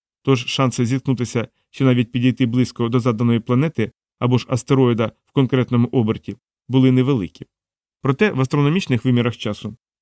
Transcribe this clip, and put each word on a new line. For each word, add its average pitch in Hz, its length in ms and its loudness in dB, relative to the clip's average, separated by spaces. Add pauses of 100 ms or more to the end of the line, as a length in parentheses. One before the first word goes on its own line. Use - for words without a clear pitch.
(220)
тож 131 240 0
шанси 127 400 -2
зіткнутися 123 640 -4 (220)
чи - 140 -2
навіть 123 280 2
підійти 123 340 0
близько 117 420 0
до 120 120 0
заданої 117 400 0
планети 123 520 -2 (260)
або 123 200 2
ж - 100 -12
астероїда 123 640 0 (140)
в - 60 -20
конкретному 123 540 0
оберті 110 500 -2 (320)
були 131 240 4
невеликі. 127 540 0 (560)
Проте 135 280 2
в 127 100 -2
астрономічних 143 640 0
вимірах 120 320 0
часу 107 400 -10 (260)